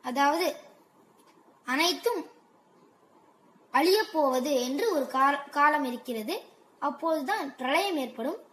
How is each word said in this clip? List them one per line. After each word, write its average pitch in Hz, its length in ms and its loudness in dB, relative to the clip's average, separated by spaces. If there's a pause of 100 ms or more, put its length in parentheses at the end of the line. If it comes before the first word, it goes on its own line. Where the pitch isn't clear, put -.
அதாவது 285 440 2 (1160)
அனைத்தும் 330 560 0 (1500)
அழியப்போவது 302 760 2 (100)
என்று 285 320 -2
ஒரு 262 120 0
கால-, 277 380 2 (120)
காலம் 294 280 4
இருக்கிறது. 240 500 -6 (480)
அப்போதுதான் 311 640 -2 (100)
பிரளயம் 320 400 0
ஏற்படும். 262 440 -6 (120)